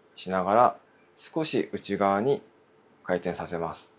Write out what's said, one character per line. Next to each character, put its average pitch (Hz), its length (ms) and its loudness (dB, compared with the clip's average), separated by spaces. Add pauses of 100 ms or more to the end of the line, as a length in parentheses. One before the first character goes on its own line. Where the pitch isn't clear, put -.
(180)
し - 120 -12
な 92 140 0
が 95 120 0
ら 120 220 6 (380)
少 - 300 -4
し 143 260 -2
内 101 260 -6
側 98 220 2
に 135 220 0 (640)
回 90 140 0
転 87 180 -4
さ 85 120 -10
せ 87 100 -6
ま 82 160 -4
す。 - 260 -20